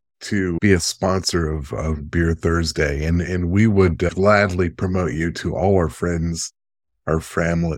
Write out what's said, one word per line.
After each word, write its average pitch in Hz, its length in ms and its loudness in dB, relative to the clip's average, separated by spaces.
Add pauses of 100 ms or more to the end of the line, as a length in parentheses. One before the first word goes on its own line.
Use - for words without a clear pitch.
(220)
to 92 380 -2
be 101 140 6
a 87 80 6
sponsor 92 680 -2
of, 73 220 -6
of 78 380 -4
Beer 85 220 2
Thursday, 82 720 0
and, 85 160 2
and 87 300 -2
we 104 160 4
would, 92 360 2
uh, 85 60 0
gladly 95 600 2
promote 92 440 -2
you 80 200 -2
to 82 220 -6
all 98 200 2
our 85 140 2
friends, 85 600 -4 (560)
our 80 140 0
family, 85 560 -2